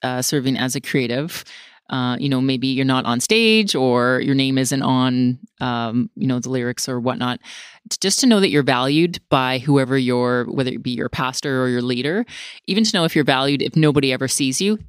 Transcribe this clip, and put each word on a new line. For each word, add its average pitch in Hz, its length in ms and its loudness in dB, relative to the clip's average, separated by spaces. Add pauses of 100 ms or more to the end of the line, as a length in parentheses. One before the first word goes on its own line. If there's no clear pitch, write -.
uh, 127 180 -4
serving 131 360 -2
as 127 180 -2
a 135 60 -6
creative, 135 600 -2 (460)
uh, 123 300 -2
you 139 100 -2
know, 131 120 0
maybe 131 260 0
you're 131 160 0
not 131 220 0
on 120 140 0
stage 220 560 2
or 127 480 2
your 135 100 0
name 135 240 2
isn't 131 240 0
on, 127 560 2 (240)
um, 117 540 -2
you - 100 -4
know, 127 140 0
the 123 100 -8
lyrics 123 400 -4
or 123 100 -4
whatnot, 123 400 -4 (500)
t-, - 120 -6
just - 180 0
to 269 60 2
know 226 140 6
that 190 100 4
you're 139 140 2
valued 143 560 2 (100)
by 131 300 0
whoever 135 360 2
your, 123 500 0
whether 127 260 -2
it 120 100 -8
be 127 100 -6
your 127 180 -4
pastor 131 520 -2
or 127 80 2
your 123 140 0
leader, 131 420 -2 (400)
even 196 180 2
to 214 120 0
know 170 80 2
if 160 120 0
you're 151 80 4
valued, 135 380 0
if - 140 -4
nobody 147 360 4
ever 127 160 -2
sees 131 320 -2
you, 202 300 0